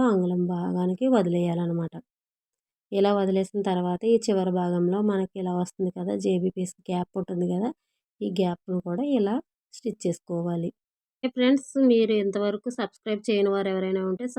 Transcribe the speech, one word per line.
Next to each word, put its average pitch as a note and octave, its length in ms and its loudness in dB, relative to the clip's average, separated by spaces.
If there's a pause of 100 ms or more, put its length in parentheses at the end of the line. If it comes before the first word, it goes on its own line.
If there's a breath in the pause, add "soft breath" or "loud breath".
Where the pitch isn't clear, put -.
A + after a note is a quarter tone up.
అంగుళం F3+ 440 2
భాగానికి F3+ 600 -2
వదిలేయాలన్నమాట. F3 840 0 (1000)
ఇలా G3+ 220 2
వదిలేసిన F#3+ 480 0
తర్వాత F3+ 440 0
ఈ A#3 180 4
చివరి F#3 360 2
భాగంలో F3 420 2
మనకి G3 380 0
ఇలా F3+ 160 -2
వస్తుంది F3+ 360 -2
కదా, F#3 260 -4
జేబీ F#3 380 0
పీస్ F#3 200 -6 (140)
గ్యాప్ F3+ 280 -2
ఉంటుంది F3+ 340 -4
కదా, G#3 200 -2 (500)
ఈ G#3 100 -4
గ్యాప్ను F3+ 560 -2
కూడా F3 240 -4
ఇలా G#3+ 240 2 (380)
స్టిచ్ - 280 -8
చేసుకోవాలి. E3+ 720 -4 (400)
ఓకే - 220 -6
ఫ్రెండ్స్, C4 360 2 (160)
మీరు A3+ 380 6
ఇంతవరకు G3+ 480 -2
సబ్స్క్రైబ్ G#3+ 520 -6
చేయని G3+ 300 2
వారు G3 160 0
ఎవరైనా F#3+ 380 -2
ఉంటే F#3 180 -4 (140)